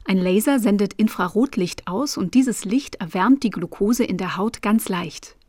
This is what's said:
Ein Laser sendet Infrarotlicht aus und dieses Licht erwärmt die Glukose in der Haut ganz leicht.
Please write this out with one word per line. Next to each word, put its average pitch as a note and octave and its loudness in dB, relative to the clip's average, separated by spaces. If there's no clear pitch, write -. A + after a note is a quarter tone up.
Ein F#3+ 2
Laser G3+ 4
sendet G#3 2
Infrarotlicht G3+ -2
aus A3+ -4
und F3 -4
dieses B3 2
Licht A#3+ -4
erwärmt G3+ 0
die A3+ 2
Glukose G3+ -2
in F#3 -2
der F3 -6
Haut A3 -4
ganz G#3+ 2
leicht. - -8